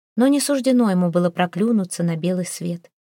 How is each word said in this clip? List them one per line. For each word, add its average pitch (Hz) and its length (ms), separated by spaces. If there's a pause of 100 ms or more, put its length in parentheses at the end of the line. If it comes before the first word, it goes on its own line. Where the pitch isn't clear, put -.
(160)
Но 247 120
не 285 140
суждено 254 500
ему 180 200
было 175 180
проклюнуться 180 760
на 165 140
белый 180 280
свет. 175 460 (280)